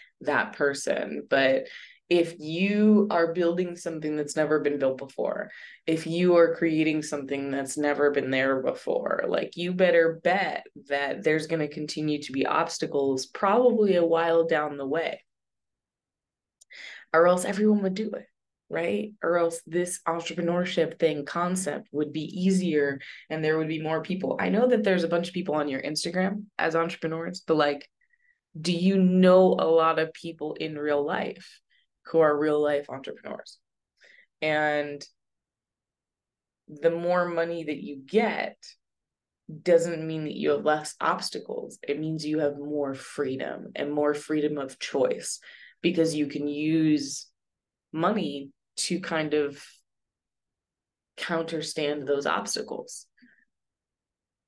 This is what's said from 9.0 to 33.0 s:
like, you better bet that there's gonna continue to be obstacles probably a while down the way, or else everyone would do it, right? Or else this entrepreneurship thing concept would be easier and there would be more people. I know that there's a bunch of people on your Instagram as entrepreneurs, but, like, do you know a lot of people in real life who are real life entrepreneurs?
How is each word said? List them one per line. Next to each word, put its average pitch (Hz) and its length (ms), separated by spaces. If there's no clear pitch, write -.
like, - 280
you 175 160
better 170 520
bet 175 420
that 143 340
there's 156 240
gonna 156 220
continue 151 520
to 131 120
be 135 120
obstacles 139 840
probably 214 680
a 175 100
while 165 440
down 151 300
the 139 80
way, 151 360
or 170 160
else 180 160
everyone 208 380
would 185 120
do 214 160
it, - 160
right? 202 440
Or 170 140
else 170 300
this 180 420
entrepreneurship 170 880
thing 151 280
concept 180 680
would 147 180
be 151 140
easier 165 760
and 156 160
there 156 140
would 156 100
be 156 140
more 160 200
people. 185 380
I 185 80
know 220 200
that 226 140
there's 185 220
a - 40
bunch 170 200
of - 60
people 156 200
on 147 140
your 135 140
Instagram 180 640
as 165 160
entrepreneurs, 165 680
but, 165 180
like, 147 300
do 170 140
you 185 260
know 185 600
a 160 100
lot 160 300
of 160 160
people 160 400
in 156 240
real 147 260
life - 560
who 165 140
are 151 160
real 151 260
life 143 260
entrepreneurs? - 720